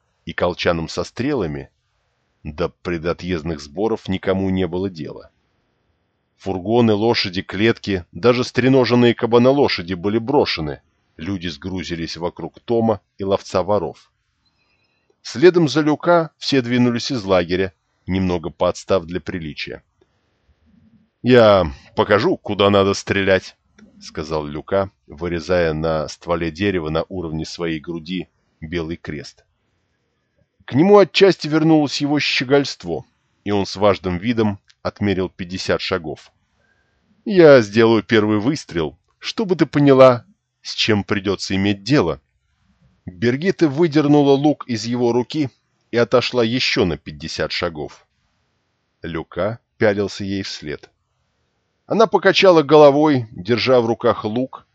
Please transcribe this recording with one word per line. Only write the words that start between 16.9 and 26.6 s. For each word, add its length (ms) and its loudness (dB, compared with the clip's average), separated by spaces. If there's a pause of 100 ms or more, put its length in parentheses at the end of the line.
из 140 -6
лагеря, 480 0 (340)
немного 440 -2
поотстав 560 -2
для 160 -8
приличия. 600 -12 (1400)
"Я 500 6 (240)
покажу, 400 2
куда 320 -2
надо 240 4
стрелять", 640 -2 (480)
сказал 420 -8
Люка, 440 -4 (160)
вырезая 640 -2
на 360 -4
стволе 420 -6
дерева 400 -4